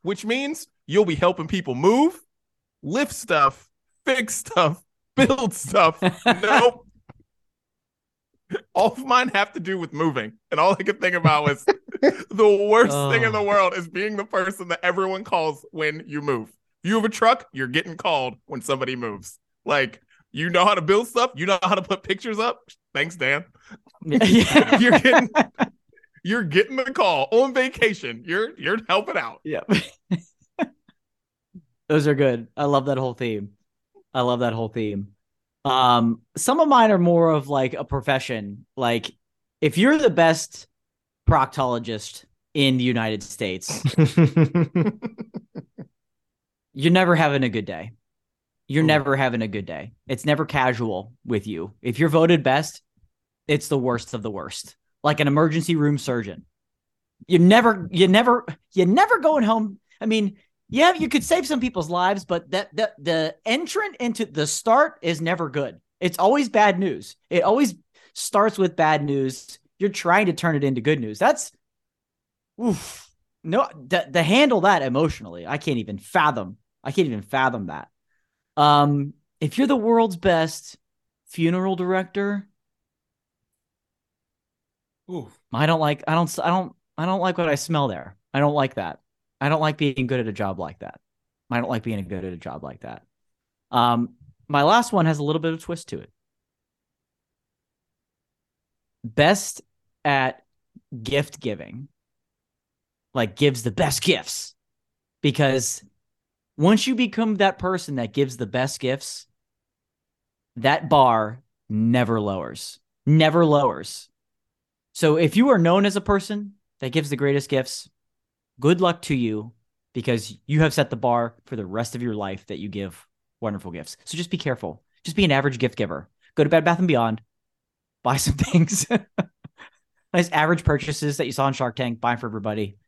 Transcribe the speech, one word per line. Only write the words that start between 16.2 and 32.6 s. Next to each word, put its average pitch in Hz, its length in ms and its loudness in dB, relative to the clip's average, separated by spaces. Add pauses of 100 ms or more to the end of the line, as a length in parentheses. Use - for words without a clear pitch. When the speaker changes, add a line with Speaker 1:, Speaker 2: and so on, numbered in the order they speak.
Speaker 1:
move. 127 280 -4 (340)
If 175 60 -4
you 220 60 2
have 220 100 2
a 220 40 -2
truck, 233 440 2
you're 131 160 -6
getting 160 260 -4
called 139 400 -2 (100)
when 131 160 -12
somebody 131 360 -4
moves. 104 420 -12 (240)
Like, 139 380 -2 (320)
you 160 160 -6
know 175 160 4
how 208 100 4
to 180 60 0
build 202 260 2
stuff. 240 260 0
You 156 120 -6
know 190 180 2
how 185 120 2
to 190 60 0
put 190 220 -6
pictures 208 360 -6
up. 233 200 -4 (340)
Thanks, 160 220 -4
Dan. 147 300 -2 (300)
Speaker 2:
<laughs> - 300 -20
Yeah. 220 720 4
Speaker 1:
<laughs> - 20 2
You're 247 200 6
getting, 262 300 4 (960)
you're 214 180 -2
getting 185 320 0
the 262 160 -4
call 170 400 2
on 247 220 4
vacation. 220 760 -2
You're, 208 320 -4
you're 190 200 -2 (100)
helping 208 260 -2
out. 120 300 -6
Speaker 2:
Yeah. 151 160 -6 (960)
<laughs> 330 80 -4 (1200)
Those 151 180 2
are 147 100 2
good. 123 420 0
I 143 80 -2